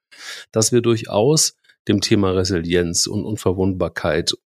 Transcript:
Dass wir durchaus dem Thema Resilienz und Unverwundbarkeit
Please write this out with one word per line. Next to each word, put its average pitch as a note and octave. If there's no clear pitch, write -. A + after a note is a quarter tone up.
Dass A2
wir B2
durchaus A#2+
dem G#2
Thema G2
Resilienz F2
und G2+
Unverwundbarkeit F2+